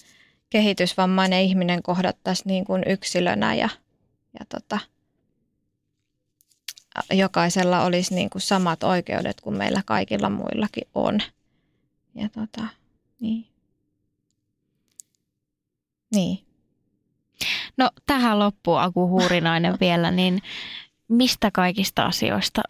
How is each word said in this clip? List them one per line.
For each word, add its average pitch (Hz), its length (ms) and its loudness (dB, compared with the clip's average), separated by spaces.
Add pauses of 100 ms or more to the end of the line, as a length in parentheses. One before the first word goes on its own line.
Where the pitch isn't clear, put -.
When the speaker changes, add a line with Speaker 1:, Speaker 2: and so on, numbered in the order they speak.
(500)
Speaker 1:
kehitysvammainen 185 920 2
ihminen 180 400 2
kohdattaisi 185 640 -2
niinku 190 260 -2 (140)
yksilönä 190 680 0
ja, - 140 0 (720)
ja - 80 -14
tota, - 300 -8 (2250)
jokaisella 180 720 2
olisi 180 300 0
niinku 185 240 -4
samat 185 440 0
oikeudet - 580 -2
kuin - 180 -8
meillä 104 280 -2
kaikilla 110 440 -2
muillakin - 640 -6
on. - 240 0 (960)
Ja 208 140 -8
tota, 220 380 -10 (540)
niin. 226 260 -6 (2750)
Niin. 185 240 0 (1400)
Speaker 2:
No 262 140 2 (160)
tähän 240 320 2
loppuun, 202 420 2
Aku 180 280 0
Huurinainen, 180 720 2
Speaker 1:
<laughs> - 0 -
Speaker 2:
vielä, 170 300 2
niin 185 320 2 (680)
mistä 233 420 2
kaikista 185 540 0
asioista 202 640 -2